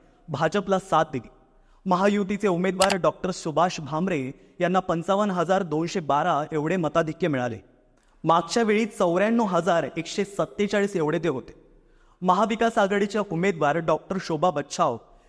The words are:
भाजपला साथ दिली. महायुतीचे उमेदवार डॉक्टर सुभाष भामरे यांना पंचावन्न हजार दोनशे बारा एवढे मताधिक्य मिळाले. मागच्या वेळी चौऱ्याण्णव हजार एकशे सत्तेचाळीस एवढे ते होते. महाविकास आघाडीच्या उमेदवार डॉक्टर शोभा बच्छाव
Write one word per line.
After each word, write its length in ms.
भाजपला 500
साथ 340
दिली. 160
महायुतीचे 640
उमेदवार 480
डॉक्टर 340
सुभाष 500
भामरे 500
यांना 200
पंचावन्न 520
हजार 300
दोनशे 380
बारा 520
एवढे 240
मताधिक्य 520
मिळाले. 420
मागच्या 380
वेळी 220
चौऱ्याण्णव 600
हजार 420
एकशे 280
सत्तेचाळीस 720
एवढे 220
ते 100
होते. 240
महाविकास 560
आघाडीच्या 440
उमेदवार 440
डॉक्टर 440
शोभा 300
बच्छाव 460